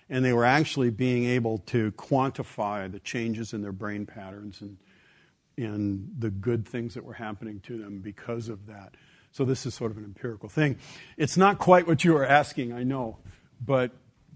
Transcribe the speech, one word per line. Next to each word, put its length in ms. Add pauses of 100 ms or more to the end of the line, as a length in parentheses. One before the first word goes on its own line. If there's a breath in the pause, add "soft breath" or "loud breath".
And 160
they 80
were 120
actually 440
being 360
able 340
to 340
quantify 1000
the 80
changes 540
in 80
their 100
brain 340
patterns 560
and, 160 (800 soft breath)
and 600
the 120
good 380
things 280
that 80
were 100
happening 480
to 160
them 220
because 500
of 180
that. 280 (360 soft breath)
So 140
this 200
is 80
sort 180
of 60
an 60
empirical 460
thing. 280 (400 loud breath)
It's 200
not 220
quite 280
what 160
you 100
were 120
asking, 480
I 100
know, 360 (440 soft breath)
but, 280 (440)